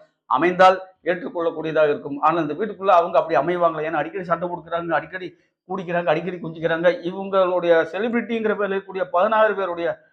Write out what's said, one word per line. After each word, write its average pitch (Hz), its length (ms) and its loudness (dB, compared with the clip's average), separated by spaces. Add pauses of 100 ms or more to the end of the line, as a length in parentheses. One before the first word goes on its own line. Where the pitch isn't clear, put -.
(240)
அமைந்தால் 180 560 4 (240)
ஏற்றுக்கொள்ளக்கூடியதாக 160 800 -2
இருக்கும். 143 360 -2
ஆனா, 160 200 2
இந்த 151 140 -4
வீட்டுக்குள்ள 190 340 -6
அவங்க 180 300 4
அப்படி 156 200 0
அமைவாங்களா? 160 520 0
ஏன்னா, - 20 -6
அடிக்கடி 165 320 -4
சண்டை 170 240 -2
போட்டுக்கிறாங்க, 170 420 -6
அடிக்கடி 165 440 -4 (340)
கூடிக்கிறாங்க, 175 380 -4
அடிக்கடி 175 300 0
குஞ்சிக்கிறாங்க. 165 520 -2 (160)
இவங்களுடைய 180 880 2
செலிபிரிட்டிங்கிற 220 640 -2
பேர்ல 196 260 -2
இருக்கக்கூடிய 190 300 -6
பதினாறு 214 440 4
பேருடைய 170 440 -4 (140)